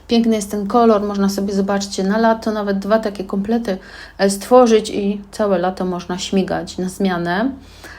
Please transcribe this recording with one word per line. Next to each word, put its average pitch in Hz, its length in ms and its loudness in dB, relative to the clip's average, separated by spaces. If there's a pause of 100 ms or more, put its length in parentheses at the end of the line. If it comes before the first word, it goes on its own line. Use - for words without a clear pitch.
Piękny 226 280 4
jest 208 160 -4
ten 208 160 -4
kolor, 226 360 4
można 202 260 0
sobie, 202 240 -2
zobaczcie, 196 500 -2
na 202 140 0
lato 226 340 2
nawet 202 280 -2
dwa 202 200 2
takie 202 240 -6
komplety, 202 540 -2 (400)
e, 196 120 2
stworzyć 220 600 4
i 202 320 -4 (100)
całe 202 260 0
lato 185 280 -2
można 180 320 -6
śmigać 190 600 -2
na 185 120 -4
zmianę. 185 640 -2 (480)